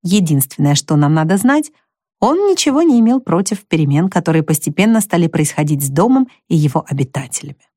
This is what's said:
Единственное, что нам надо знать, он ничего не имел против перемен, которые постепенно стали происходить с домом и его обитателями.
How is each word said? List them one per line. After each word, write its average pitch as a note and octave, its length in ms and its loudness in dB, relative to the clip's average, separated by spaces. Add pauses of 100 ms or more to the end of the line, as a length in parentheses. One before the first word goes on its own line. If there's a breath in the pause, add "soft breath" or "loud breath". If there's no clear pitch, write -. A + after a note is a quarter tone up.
Единственное, D#3 720 0
что D3+ 220 -2
нам D3 180 2
надо D#3+ 240 0
знать, C#4 340 0 (480)
он F#4 300 2
ничего D4+ 320 0
не C#4 180 4
имел A#3+ 200 2
против G3 460 -4
перемен, D#3 420 0
которые E3 340 0
постепенно F#3 580 0
стали E3+ 260 -2
происходить D3+ 560 -2
с C#3 60 -4
домом B3 400 2 (200 loud breath)
и E3+ 80 0
его D3+ 300 0
обитателями. C#3 800 -8 (100)